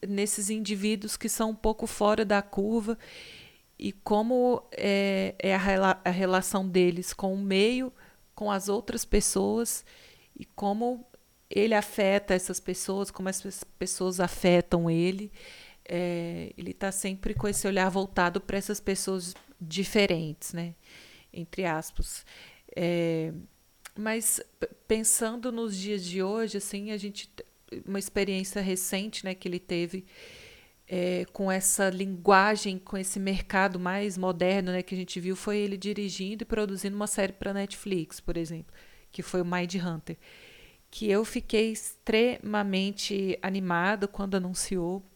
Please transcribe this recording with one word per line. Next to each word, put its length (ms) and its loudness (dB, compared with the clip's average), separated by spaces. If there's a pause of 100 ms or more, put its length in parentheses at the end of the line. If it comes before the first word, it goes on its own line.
nesses 420 0
indivíduos 640 0
que 140 -4
são 220 0
um 40 -4
pouco 320 0
fora 380 4
da 160 4
curva 560 0 (800)
e 140 -4
como 680 2 (100)
é, 640 2
é 160 2
a 40 2
rela-, 460 4
a 60 2
relação 560 2
deles 460 2
com 220 -2
o 40 -2
meio, 540 2 (420)
com 160 -2
as 180 0
outras 360 0
pessoas 800 2 (540)
e 60 -12
como 600 -2 (460)
ele 240 4
afeta 600 2
essas 260 -2
pessoas, 500 -4
como 180 -6
essas 340 -8 (160)
pessoas 420 -2
afetam 680 4
ele. 420 2 (600)
É, 680 -4
ele 180 -8
tá 180 -4
sempre 400 -4
com 160 0
esse 180 0
olhar 220 4
voltado 540 0
pra 160 -2
essas 200 -4
pessoas 560 -2 (240)
diferentes, 960 0
né? 220 -6 (580)
Entre 320 -8
aspas. 640 -4 (500)
É, 560 0 (640)
mas 420 0 (220)
p-, 80 -4 (180)
pensando 640 0
nos 240 -4
dias 300 -4
de 180 -2
hoje, 360 -2
assim, 320 -6
a 80 -6
gente 300 -10
t-, 160 -18 (420)
uma 120 -4
experiência 640 -2
recente, 640 -2
né, 100 -4
que 140 -8
ele 100 -4
teve, 460 -4 (840)
é, 460 0
com 180 -2
essa 380 2
linguagem, 880 4
com 200 -8
esse 200 -4
mercado 640 0
mais 380 -2
moderno, 540 2
né, 100 -2
que 120 -8
a 40 -4
gente 200 -8
viu, 160 -2
foi 220 -4
ele 220 -2
dirigindo 640 -4
e 40 -8
produzindo 500 -2
uma 100 -2
série 260 0
pra 220 -4
Netflix, 680 -4
por 160 -2
exemplo, 380 -6 (360)
que 120 -10
foi 180 -2
o 40 2
Mindhunter, 720 -2 (720)
que 200 -2
eu 140 4
fiquei 480 0
extremamente 1700 0
animada 680 0
quando 300 -4
anunciou. 680 -2 (140)